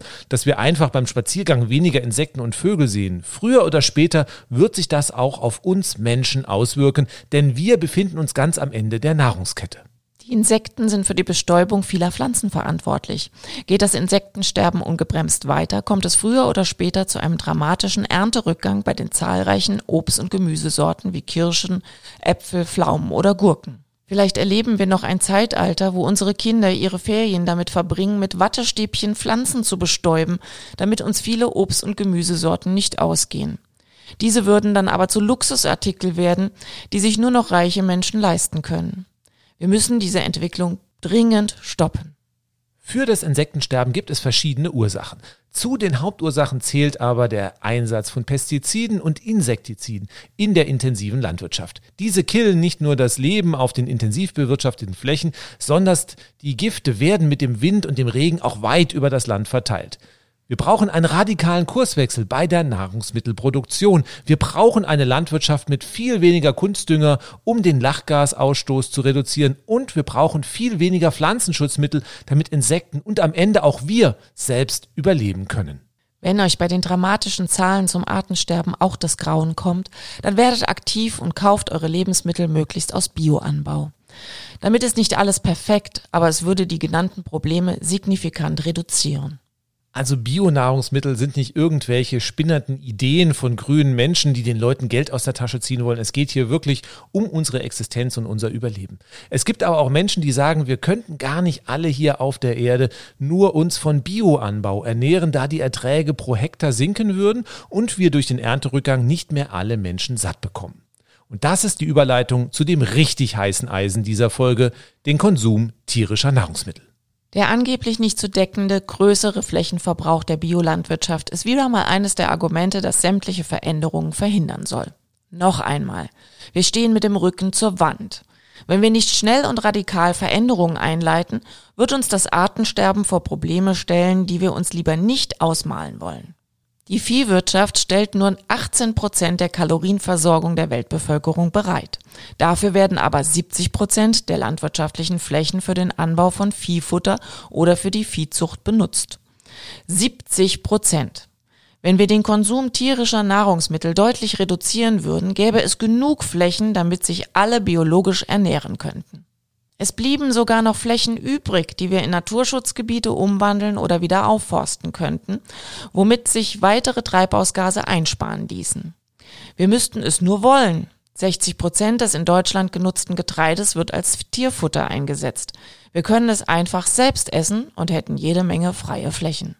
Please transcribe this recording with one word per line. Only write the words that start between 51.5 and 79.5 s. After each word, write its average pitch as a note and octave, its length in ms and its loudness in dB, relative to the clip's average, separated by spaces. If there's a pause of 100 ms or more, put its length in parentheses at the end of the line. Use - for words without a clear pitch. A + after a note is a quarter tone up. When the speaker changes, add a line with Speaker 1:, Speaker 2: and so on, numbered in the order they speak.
Speaker 1:
Diese F#3+ 240 0
killen G#3 340 2
nicht E3 220 0
nur D3 160 2
das B2 220 2
Leben E3+ 360 2
auf B2+ 180 0
den A#2+ 140 -2
intensiv A#2 480 -2
bewirtschafteten B2+ 600 -2
Flächen, D3+ 360 -2 (300)
sondern F3+ 360 2 (440)
die C#3+ 160 -4
Gifte C#3+ 420 -2
werden E3 300 4
mit C#3 120 2
dem B2 200 0
Wind F#3+ 260 2
und C#3+ 120 -2
dem A#2+ 100 0
Regen D#3 340 0
auch - 200 -4
weit C#3+ 300 4
über C#3+ 180 0
das C3 180 0
Land G#2+ 180 -2
verteilt. - 540 -4 (480)
Wir A#2+ 100 -4
brauchen G3+ 320 2
einen E3 160 2
radikalen F3 580 2
Kurswechsel C#3+ 640 0
bei C#3+ 200 0
der E3+ 160 2
Nahrungsmittelproduktion. A#2+ 1400 0 (220)
Wir D3+ 100 6
brauchen G#3+ 480 4
eine D3 200 2
Landwirtschaft D3 640 0
mit C#3 120 -2
viel A#3 380 -2
weniger E3+ 320 6
Kunstdünger, D#3 680 2 (240)
um A#3 180 2
den D#3+ 180 4
Lachgasausstoß C3+ 1080 0
zu - 100 -4
reduzieren. C#3 640 0
Und A#3+ 320 -2
wir D#3 60 2
brauchen D3 420 0
viel A3+ 340 -4
weniger E3+ 320 4
Pflanzenschutzmittel, D3+ 920 0 (240)
damit D3 240 2
Insekten D3 500 -2
und G#3+ 200 -2
am D#3+ 120 2
Ende G3 300 2
auch C#3+ 240 2
wir G#3+ 300 4 (180)
selbst - 600 -2
überleben G#2+ 540 0
können. D2 320 -6 (400)
Speaker 2:
Wenn F#3+ 180 0
euch F#3+ 200 2
bei F3 100 0
den F3+ 140 0
dramatischen F3+ 640 -2
Zahlen F#3+ 400 0
zum F3+ 180 -4
Artensterben F3 720 -2
auch F#3 180 0
das - 200 -4
Grauen D#3+ 400 -2